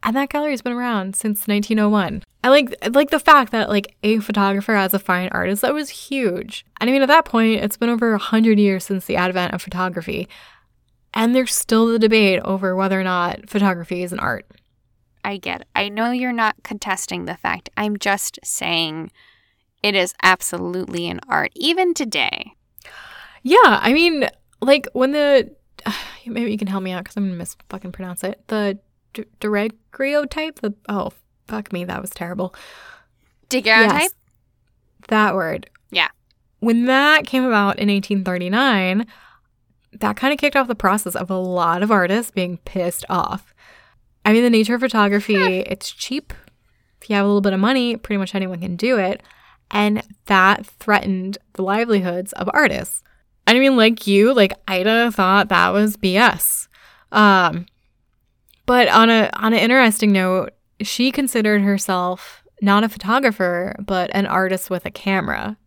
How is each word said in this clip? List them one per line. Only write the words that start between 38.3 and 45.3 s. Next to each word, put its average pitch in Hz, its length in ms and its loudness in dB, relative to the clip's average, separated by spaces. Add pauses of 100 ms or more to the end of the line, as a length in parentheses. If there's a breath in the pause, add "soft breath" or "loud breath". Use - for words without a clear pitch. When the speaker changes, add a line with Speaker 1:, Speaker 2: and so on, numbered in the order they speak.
Speaker 1:
that 208 240 -4
kinda 277 200 0
kicked 285 180 0
off 269 120 2
the 233 80 -4
process 208 400 -2
of 175 140 -6
a 190 80 -2
lot 180 460 0
of 214 80 2
artists 202 400 2
being 180 280 -4
pissed - 500 -6
off. - 440 -4 (720 soft breath)
I 208 80 4
mean, 226 120 6
the 247 60 4
nature 226 260 2
of 233 60 -2
photography, 208 540 2